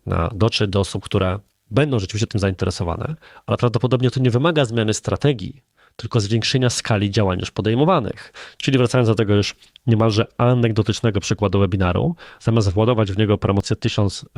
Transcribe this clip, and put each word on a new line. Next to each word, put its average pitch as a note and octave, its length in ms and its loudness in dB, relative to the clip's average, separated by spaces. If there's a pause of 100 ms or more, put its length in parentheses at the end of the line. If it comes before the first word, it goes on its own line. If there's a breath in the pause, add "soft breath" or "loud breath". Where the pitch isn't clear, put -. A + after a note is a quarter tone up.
na, F2 300 -2
dotrzeć G#2+ 340 0
do G2 100 0
osób, G2 260 -4
które F#2+ 340 -2 (320)
będą C3 280 0
rzeczywiście G2+ 280 -4
tym G#2 120 -4
zainteresowane, F#2 760 -4 (300 loud breath)
ale G#2+ 120 -2
prawdopodobnie B2 540 0
to C3 80 -4
nie B2+ 120 2
wymaga D3 340 2
zmiany A2 280 0
strategii, G#2+ 680 -2 (340 soft breath)
tylko A2+ 240 -4
zwiększenia A2+ 500 0
skali G#2 420 -2
działań F#2+ 280 0
już F#2+ 120 -8
podejmowanych. A#2+ 840 0 (240 loud breath)
Czyli C3+ 200 0
wracając B2 320 2
do G#2+ 60 2
tego G#2 200 2
już G2+ 200 0 (320 soft breath)
niemalże A2 400 2 (100)
anegdotycznego A2+ 840 0
przykładu G2+ 400 0
webinaru, G2 560 0 (240 loud breath)
zamiast A2+ 300 2
władować G#2+ 420 2
w F#2 60 -4
niego G#2 200 2
promocję G2+ 380 0
tysiąc - 500 -2 (120)